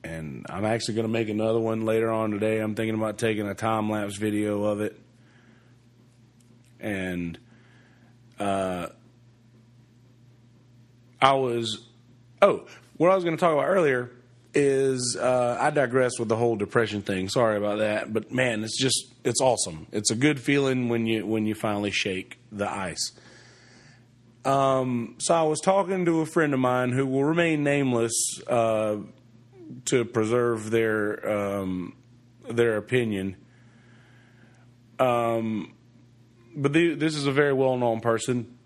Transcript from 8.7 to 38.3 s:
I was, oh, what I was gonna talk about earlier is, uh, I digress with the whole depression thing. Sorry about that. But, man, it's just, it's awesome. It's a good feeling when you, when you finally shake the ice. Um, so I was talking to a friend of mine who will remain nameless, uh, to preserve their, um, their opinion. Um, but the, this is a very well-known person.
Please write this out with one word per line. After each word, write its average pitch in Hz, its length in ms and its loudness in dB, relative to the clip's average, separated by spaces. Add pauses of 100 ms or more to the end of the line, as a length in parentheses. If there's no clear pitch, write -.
I 135 140 8
was, 120 500 -2 (560)
oh, 196 260 4 (300)
what 170 140 4
I 190 60 6
was 185 80 -2
gonna 160 120 0
talk 170 160 4
about 143 140 2
earlier 139 460 2 (420)
is, 135 680 2
uh, 123 400 2
I 147 100 2
digress 127 480 2
with 113 100 -2
the 113 80 2
whole 117 200 2
depression 104 460 0
thing. 95 260 -4
Sorry 113 280 2
about 104 240 -2
that. 107 320 -2
But, 107 200 -4
man, 123 300 0
it's 110 180 -6
just, - 320 -2 (120)
it's 120 160 0
awesome. 98 500 0
It's 104 220 -2
a 107 40 -2
good 143 240 2
feeling 131 480 0
when 117 180 0
you, 110 200 -2
when 110 180 0
you 107 120 -2
finally 104 340 -2
shake 95 480 -6 (140)
the 101 180 -4
ice. 92 420 -6 (1300)
Um, 131 760 0
so - 160 2
I 165 80 4
was 156 180 0
talking 190 460 2
to 165 140 4
a 156 60 0
friend 151 280 2
of 131 60 2
mine 127 320 2
who 135 120 0
will 135 200 0
remain 160 400 2
nameless, 127 500 2 (320)
uh, 110 520 2 (840)
to 123 220 2
preserve 113 640 0
their, 107 600 0
um, 98 640 -2 (540)
their 117 300 2
opinion. 104 580 -2 (1600)
Um, 117 760 0 (840)
but 143 160 0
the, 165 220 2
this 151 200 -2
is 143 120 -4
a 139 60 0
very 143 200 2
well-known 127 480 2
person. 117 640 -2